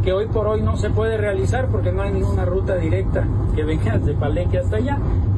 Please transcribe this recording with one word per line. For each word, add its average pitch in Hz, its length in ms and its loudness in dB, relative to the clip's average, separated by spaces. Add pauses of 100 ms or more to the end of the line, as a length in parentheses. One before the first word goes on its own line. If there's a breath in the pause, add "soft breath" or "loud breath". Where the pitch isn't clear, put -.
que 185 80 0
hoy 202 160 0
por 214 200 0
hoy 214 140 0
no 190 140 0
se - 140 -2
puede 220 260 0
realizar 208 540 0
porque - 240 0
no 196 80 0
hay 202 100 -2
ninguna 190 320 0
ruta 185 320 0
directa 180 500 0 (300)
que 151 80 0
venga 156 340 0
de - 160 0
Palenque 151 440 0
hasta 180 180 0
allá. 254 240 0 (380 loud breath)